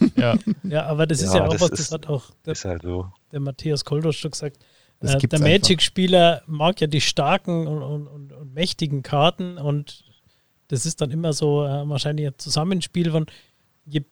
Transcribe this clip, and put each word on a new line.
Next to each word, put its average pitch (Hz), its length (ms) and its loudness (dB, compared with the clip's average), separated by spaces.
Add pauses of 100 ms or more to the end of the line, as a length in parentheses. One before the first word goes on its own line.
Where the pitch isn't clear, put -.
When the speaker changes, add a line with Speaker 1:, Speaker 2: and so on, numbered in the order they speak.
Speaker 1:
<laughs> - 100 -2
Speaker 2:
Ja. 120 200 4 (260)
Speaker 3:
Ja, 156 240 -4
aber 156 220 0
das 156 160 0
ist 95 100 2
Speaker 4:
Ja, - 60 6
Speaker 3:
ja - 80 4
auch 160 60 2
Speaker 4:
das 160 80 0
Speaker 3:
was, 175 100 6
das 190 80 -4
Speaker 4:
ist, 151 120 -6
Speaker 3:
hat 160 160 -8
auch 143 180 -4 (200)
der, 156 80 -6
Speaker 4:
ist - 120 -10
halt 87 180 -6
so. 90 240 -4 (240)
Speaker 3:
der 147 80 -8
Matthias 139 440 -4
Koldosch 151 360 -2
schon 156 120 -6
gesagt. - 280 -10 (400)
Speaker 1:
Das 139 160 2
Speaker 3:
Äh, - 20 4
Speaker 1:
gibt's 139 220 2
Speaker 3:
der 147 80 4
Speaker 1:
einfach. 180 160 6
Speaker 3:
Magic-Spieler 175 800 4
mag 156 340 0
ja 156 60 0
die 147 160 0
starken 165 640 0
und, 151 160 -4
und, 147 260 -6
und, 143 260 -18
und 143 200 -18
mächtigen 147 480 -2
Karten 175 560 0
und 147 460 -4 (640)
das 135 180 -2
ist 160 160 -6
dann 143 80 0
immer 160 240 -2
so, 147 320 2
äh, 143 240 -4
wahrscheinlich 147 380 -2
ein 135 100 -6
Zusammenspiel 170 720 -2
von, 156 160 0 (600)
je 151 140 -4 (120)